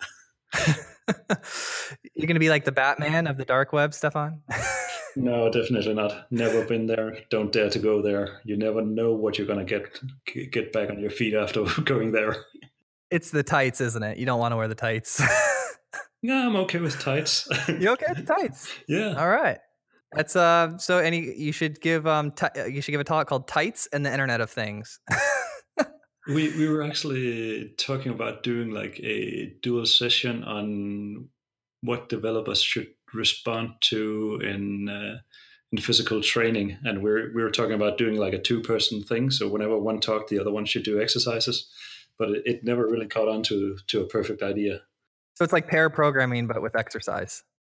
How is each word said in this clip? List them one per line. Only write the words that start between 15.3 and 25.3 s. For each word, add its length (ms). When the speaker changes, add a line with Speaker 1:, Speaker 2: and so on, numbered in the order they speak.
Speaker 2:
No, 260
I'm 80
okay 220
with 220
tights. 480
<laughs> 100
Speaker 1:
You 240
okay 180
with 160
the 80
tights? 380
Speaker 2:
Yeah. 320
Speaker 1:
All 100
right. 300
That's, 240
uh, 420
so 200
any, 380
you 160
should 280
give, 260
um, 260
ti-, 140
uh, 100
you 140
should 120
give 80
a 40
talk 240
called 200
Tights 440
and 140
the 60
Internet 280
of 100
Things. 540
<laughs> 40